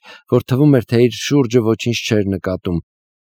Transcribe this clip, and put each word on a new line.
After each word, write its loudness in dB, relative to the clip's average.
որ 0
թվում 2
էր, 2
թե 0
իր 2
շուրջը 0
ոչինչ -2
չէր -2
նկատում։ -4